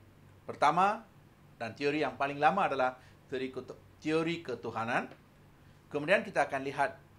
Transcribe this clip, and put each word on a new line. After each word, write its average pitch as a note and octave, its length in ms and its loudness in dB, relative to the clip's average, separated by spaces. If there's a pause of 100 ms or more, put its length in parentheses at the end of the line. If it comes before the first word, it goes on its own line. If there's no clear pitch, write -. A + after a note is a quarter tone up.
(420)
Pertama, F#3 640 2 (540)
dan A2+ 180 -8
teori C#3+ 240 0
yang B2+ 160 -2
paling C#3+ 240 -2
lama F3 240 6
adalah C3 320 0 (320)
teori C3 240 -4
ketu-, B2+ 240 -10 (240)
teori D#3+ 400 0
ketuhanan. A#2 640 -2 (840)
Kemudian D#3+ 340 2
kita D#3+ 240 0
akan C#3 160 -4
lihat C#3 320 -2 (220)